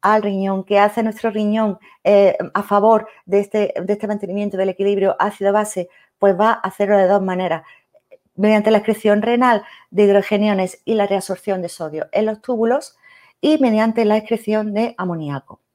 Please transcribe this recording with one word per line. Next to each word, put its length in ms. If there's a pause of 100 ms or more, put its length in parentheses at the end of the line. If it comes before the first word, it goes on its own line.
al 220
riñón. 420
¿Qué 140
hace 240
nuestro 280
riñón, 480 (260)
eh, 320 (180)
a 80
favor 460 (180)
de 140
este, 420
de 100
este 140
mantenimiento 500
del 120
equilibrio 500
ácido-base? 720 (300)
Pues 200
va 140
a 20
hacerlo 420
de 120
dos 120
maneras. 420 (720)
Mediante 340
la 80
excreción 440
renal 420 (260)
de 140
hidrogeniones 800
y 100
la 120
reabsorción 560
de 60
sodio 440
en 140
los 140
túbulos 560 (440)
y 180
mediante 460
la 120
excreción 560
de 240
amoníaco. 640 (140)